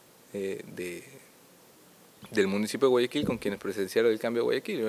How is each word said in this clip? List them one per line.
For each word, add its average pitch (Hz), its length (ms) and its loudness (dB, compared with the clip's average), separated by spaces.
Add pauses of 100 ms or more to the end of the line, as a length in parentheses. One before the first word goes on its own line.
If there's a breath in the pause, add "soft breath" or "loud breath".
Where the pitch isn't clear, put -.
(340)
eh, 98 260 -4 (140)
de, 87 300 -10 (1300)
del 104 180 4
municipio 107 400 2
de - 20 6
Guayaquil 123 340 2
con 120 140 0
quienes 101 220 -4
presenciaron 104 500 2
el 110 80 2
cambio 117 240 -2
de - 20 2
Guayaquil. 127 440 -2